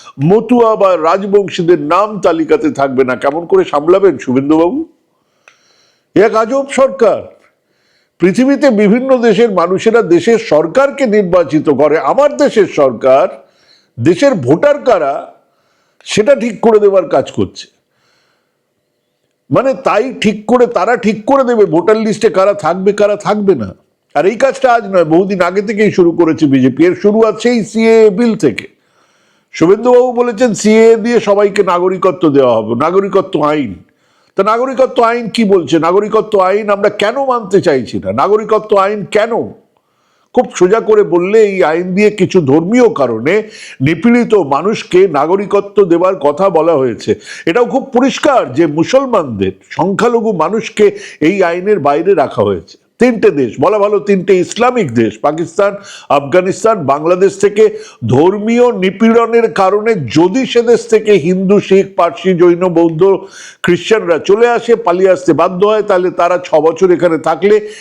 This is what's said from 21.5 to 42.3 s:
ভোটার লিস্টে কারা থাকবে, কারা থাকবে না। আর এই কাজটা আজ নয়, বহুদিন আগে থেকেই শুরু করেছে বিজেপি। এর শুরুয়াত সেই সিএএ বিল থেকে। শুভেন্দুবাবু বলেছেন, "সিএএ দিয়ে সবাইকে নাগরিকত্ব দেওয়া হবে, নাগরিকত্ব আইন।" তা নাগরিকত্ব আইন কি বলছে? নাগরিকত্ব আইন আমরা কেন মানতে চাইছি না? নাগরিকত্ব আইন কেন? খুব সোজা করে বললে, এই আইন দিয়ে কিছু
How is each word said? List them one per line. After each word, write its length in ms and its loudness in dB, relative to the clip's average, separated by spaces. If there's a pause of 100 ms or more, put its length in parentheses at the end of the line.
ভোটার 320 0
লিস্টে 320 -2
কারা 240 0
থাকবে, 400 -2
কারা 220 0
থাকবে 400 -2
না। 200 -8 (380)
আর 120 0
এই 100 0
কাজটা 380 0
আজ 140 -2
নয়, 180 0
বহুদিন 360 0
আগে 200 -2
থেকেই 300 0
শুরু 200 2
করেছে 340 0
বিজেপি। 400 2
এর 100 2
শুরুয়াত 440 0
সেই 260 0
সিএএ 440 2
বিল 260 0
থেকে। 420 -4 (760)
শুভেন্দুবাবু 600 2
বলেছেন, 420 -2
"সিএএ 420 4
দিয়ে 240 0
সবাইকে 440 0
নাগরিকত্ব 680 0
দেওয়া 260 2
হবে, 200 -2
নাগরিকত্ব 640 -2
আইন।" 340 -2 (600)
তা 80 0
নাগরিকত্ব 600 0
আইন 260 -2
কি 140 -2
বলছে? 360 2
নাগরিকত্ব 600 0
আইন 300 0
আমরা 200 -2
কেন 360 -4
মানতে 360 -2
চাইছি 380 -2
না? 140 -6
নাগরিকত্ব 640 0
আইন 280 -2
কেন? 260 -2 (1040)
খুব 220 0
সোজা 240 2
করে 240 2
বললে, 400 2
এই 200 0
আইন 320 -2
দিয়ে 160 2
কিছু 300 0